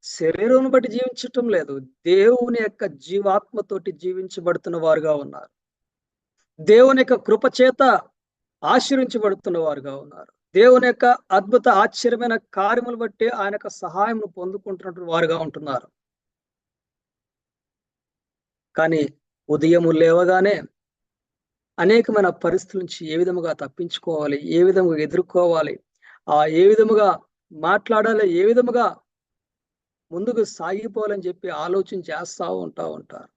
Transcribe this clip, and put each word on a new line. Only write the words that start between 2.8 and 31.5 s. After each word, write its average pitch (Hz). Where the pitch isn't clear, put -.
జీవాత్మతోటి 196
జీవించబడుతున్న 180
వారుగా 156
ఉన్నారు. 143
దేవుని 254
యొక్క 254
కృప 214
చేత 254
ఆశీర్వించబడుతున్న 214
వారుగా 143
ఉన్నారు. 147
దేవుని 247
యొక్క 247
అద్భుత 202
ఆశ్చర్యమైన 226
కార్యములు 233
బట్టి 226
ఆయన 202
యొక్క 208
సహాయమును 202
పొందుకుంటున్నటువంటి 180
వారుగా 165
ఉంటున్నారు. 147
కానీ 156
ఉదయము 165
లేవగానే 175
అనేకమైన 208
పరిస్థితుల 185
నుంచి 170
ఏ 160
విధముగా 175
తప్పించుకోవాలి, 147
ఏ 165
విధముగా 185
ఎదుర్కోవాలి, 165
ఆ, 151
ఏ 160
విధముగా 214
మాట్లాడాలి, 208
ఏ 175
విధముగా 240
ముందుకు 220
సాగిపోవాలని 202
చెప్పి 180
ఆలోచన 180